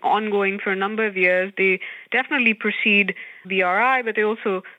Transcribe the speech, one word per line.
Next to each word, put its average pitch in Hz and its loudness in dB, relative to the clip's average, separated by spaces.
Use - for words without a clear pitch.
ongoing 202 0
for 208 -2
a 190 0
number 214 -2
of 202 -2
years. 185 2
They 190 2
definitely 247 2
precede 202 0
B 190 0
R 185 2
I, 254 2
but 220 -6
they 214 0
also 214 -2